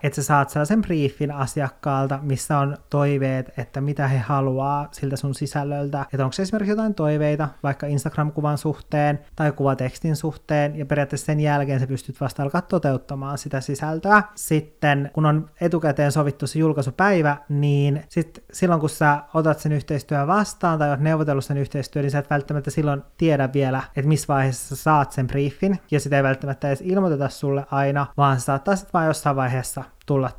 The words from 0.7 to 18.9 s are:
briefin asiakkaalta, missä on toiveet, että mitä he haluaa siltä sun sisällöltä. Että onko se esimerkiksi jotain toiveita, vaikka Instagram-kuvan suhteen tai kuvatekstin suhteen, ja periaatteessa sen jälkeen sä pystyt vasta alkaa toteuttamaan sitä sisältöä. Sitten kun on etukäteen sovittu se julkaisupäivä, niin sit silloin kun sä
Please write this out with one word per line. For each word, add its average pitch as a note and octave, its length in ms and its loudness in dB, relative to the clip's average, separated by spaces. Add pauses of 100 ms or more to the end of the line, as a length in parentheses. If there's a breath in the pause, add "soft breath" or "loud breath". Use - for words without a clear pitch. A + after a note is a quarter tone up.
briefin D3 500 0
asiakkaalta, C#3 920 -2
missä D3 360 -2
on C#3+ 200 0 (120)
toiveet, C3+ 680 0
että B2+ 240 -6
mitä C#3+ 260 0
he C3 100 2
haluaa C3+ 760 -2
siltä C#3 240 -6
sun C3+ 200 -4
sisällöltä. C#3+ 800 -4
Että C#3 100 0
onko C3 100 -2
se - 80 -4
esimerkiksi G3+ 300 -2
jotain G#3+ 240 0
toiveita, D3+ 540 0 (140)
vaikka C#3+ 240 -4
Instagram-kuvan D3 680 -2
suhteen D3 640 0 (160)
tai D3+ 160 0
kuvatekstin C#3 640 0
suhteen, D3+ 600 -2
ja D#3 100 -6
periaatteessa C#3+ 400 -2
sen D3+ 140 0
jälkeen C#3+ 400 2
sä B2+ 80 0
pystyt C3+ 340 -8
vasta C#3 220 -4
alkaa C#3 180 -2
toteuttamaan C#3+ 760 -2
sitä C#3 240 -6
sisältöä. D#3+ 640 2 (120)
Sitten D3 800 0
kun D#3 120 2
on D3+ 240 2 (120)
etukäteen D#3 500 2
sovittu C#3+ 360 0
se - 120 -4
julkaisupäivä, D3+ 800 2 (120)
niin C#3+ 600 2
sit - 340 -4 (100)
silloin E3+ 280 2
kun D3+ 80 2
sä D3 340 2 (100)